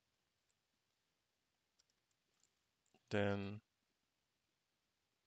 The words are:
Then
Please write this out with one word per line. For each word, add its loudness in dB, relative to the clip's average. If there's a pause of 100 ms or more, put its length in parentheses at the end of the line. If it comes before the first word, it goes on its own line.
(3000)
Then 0 (1700)